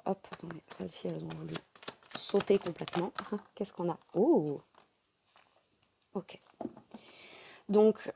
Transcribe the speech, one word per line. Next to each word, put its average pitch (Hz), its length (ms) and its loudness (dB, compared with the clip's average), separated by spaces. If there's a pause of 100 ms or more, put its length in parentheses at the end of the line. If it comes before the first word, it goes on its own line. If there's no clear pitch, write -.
hop, 190 100 0 (140)
attendez, 170 240 -12 (200)
celles-ci, - 320 -8
elles 82 160 -4
ont 80 140 -8
voulu 80 160 -8 (640)
sauter - 400 4
complètement. 175 540 -2 (200)
<laughs> - 240 -8
Qu'est-ce - 160 -6
qu'on 175 200 -2
a ? - 80 -4 (160)
Oh ! 175 440 4 (1600)
Ok. - 240 -10 (1300)
Donc, 208 460 6